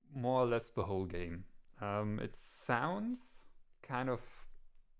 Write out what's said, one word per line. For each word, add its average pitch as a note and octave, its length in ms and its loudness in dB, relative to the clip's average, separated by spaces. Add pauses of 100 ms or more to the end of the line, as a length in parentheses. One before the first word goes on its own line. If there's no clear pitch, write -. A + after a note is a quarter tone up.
(140)
more B2+ 300 4
or - 20 8
less A#2 240 4
the - 140 2
whole F#2+ 220 2
game. F2 400 -2 (360)
Um, G#2 400 2
it A#2 140 -4
sounds F#3+ 840 -2 (640)
kind C3 280 -2
of B2 100 2 (800)